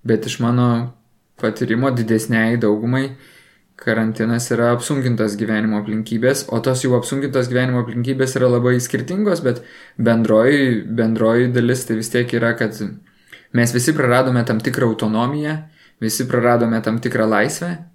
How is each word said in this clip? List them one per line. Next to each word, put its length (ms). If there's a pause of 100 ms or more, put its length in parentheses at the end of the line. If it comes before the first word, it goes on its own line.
bet 200
iš 160
mano 280 (680)
patyrimo 540
didesniai 640
daugumai 540 (680)
karantinas 760
yra 180
apsunkintos 640
gyvenimo 460
aplinkybės, 680
o 160
tos 220
jau 100
apsunkintos 560
gyvenimo 320
aplinkybės 540
yra 100
labai 320
skirtingos, 640
bet 160 (400)
bendroji, 880
bendroji 640
dalis 320
tai 160
vis 80
tiek 240
yra, 240
kad 240 (720)
mes 240
visi 160
praradome 560
tam 160
tikrą 240
autonomiją, 720 (420)
visi 240
praradome 560
tam 240
tikrą 240
laisvę 460 (200)